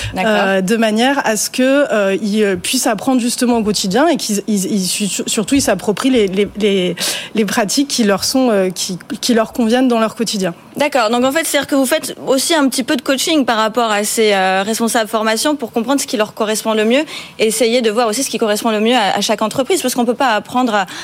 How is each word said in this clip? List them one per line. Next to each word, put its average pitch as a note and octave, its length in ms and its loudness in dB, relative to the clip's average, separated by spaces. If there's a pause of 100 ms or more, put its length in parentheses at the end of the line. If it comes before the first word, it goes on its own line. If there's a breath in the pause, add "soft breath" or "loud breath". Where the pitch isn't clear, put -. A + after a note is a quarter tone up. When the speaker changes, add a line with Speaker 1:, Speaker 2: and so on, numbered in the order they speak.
(140)
Speaker 1:
D'accord. F#3+ 180 0
Speaker 2:
euh, G3 300 2
de F#3+ 160 2
manière A3+ 480 2
à A3 100 0
ce - 140 -4
que, C4+ 420 2
euh, G3 300 2
ils, G#3+ 220 0
euh, G3 120 2
puissent A#3+ 320 -2
apprendre B3+ 320 0
justement A#3+ 380 0
au A3+ 60 0
quotidien G#3 440 0
et D#4 100 2
qu'ils, G3 300 -4
ils, G3 180 0
ils, F#3+ 200 0
su-, G3+ 420 -4
surtout - 280 0
ils C#4 60 2
s'approprient G#3+ 480 0
les, A#3 180 4
les, F#3+ 200 0 (100)
les, G3 380 0 (380 loud breath)
les G#3+ 120 2
pratiques A3+ 440 0
qui - 140 0
leur G3 200 2
sont, C4 260 2
euh, G3 200 2
qui, F#3 280 -6 (220)
qui - 140 0
leur A3 180 0
conviennent B3 360 2
dans A#3 120 2
leur A3 160 -2
quotidien. F#3+ 380 -4 (240)
Speaker 1:
D'accord. C4+ 320 0
Donc A#3+ 140 2
en C4 80 2
fait, D#4 140 -2
c'est-à-dire C#4 220 -2
que D4 80 0
vous C4+ 100 4
faites D4+ 300 -2 (120)
aussi C4+ 260 2
un C#4+ 140 4
petit B3+ 160 -2
peu D4 120 -2
de A#3+ 60 -2
coaching C#4+ 440 0
par A#3 120 0
rapport A3 340 0
à G#3 120 0
ces, G#3+ 300 2
euh, F#3+ 320 2
responsables A3+ 440 -2
formation A3 460 0
pour A#3+ 160 -8
comprendre B3+ 300 0
ce - 60 -8
qui B3+ 100 -2
leur G#3 160 -2
correspond A3 400 -2
le G#3+ 120 2
mieux B3+ 180 4 (360 loud breath)
et G#3+ 80 2
essayer A#3 340 2
de A3+ 80 2
voir A3+ 180 2
aussi G#3+ 160 -2
ce - 60 -4
qui A3+ 80 -4
correspond G#3+ 340 0
le G#3 100 0
mieux A#3 140 2
à, G#3 200 2
à G3+ 60 0
chaque G#3 200 -2
entreprise, C4 400 0
parce B3+ 140 -2
qu'on A#3+ 100 2
peut A#3 80 2
pas A#3 220 2
apprendre A#3 400 0
à, G3 100 0 (180 loud breath)